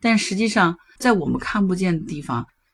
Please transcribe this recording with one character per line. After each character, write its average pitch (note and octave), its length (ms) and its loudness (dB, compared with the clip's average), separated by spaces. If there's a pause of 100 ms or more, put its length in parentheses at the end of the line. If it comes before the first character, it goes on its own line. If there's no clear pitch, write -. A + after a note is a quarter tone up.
但 A3+ 160 2
实 G#3 180 -2
际 G#3+ 140 0
上， F3+ 280 2 (220)
在 B3+ 140 2
我 F3+ 140 2
们 - 120 -2
看 G#3 280 -2
不 F#3 80 2
见 F3+ 220 0
的 D#3+ 100 -6
地 D3 160 -8
方， - 240 -6 (260)